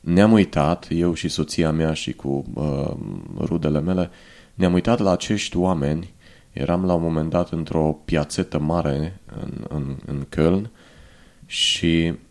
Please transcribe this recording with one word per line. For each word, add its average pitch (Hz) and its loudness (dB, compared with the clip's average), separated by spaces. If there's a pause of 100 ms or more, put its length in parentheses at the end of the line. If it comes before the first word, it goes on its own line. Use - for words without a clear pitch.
Ne-am 98 6
uitat, 87 4
eu 85 2
și 82 -4
soția 80 0
mea 80 0
și 65 -6
cu, 69 -4 (100)
uh, 71 -4 (420)
rudele 76 0
mele, 90 -2 (440)
ne-am 90 2
uitat 113 2
la 98 2
acești 101 -2
oameni. 85 0 (380)
Eram 87 0
la 90 2
un 82 2
moment 80 0
dat 87 0
într-o 78 0
piațetă 78 -2
mare 78 -2 (200)
în, - -10
în, 69 -6 (100)
în 69 -6 (100)
Köln 92 2 (760)
și 82 2 (180)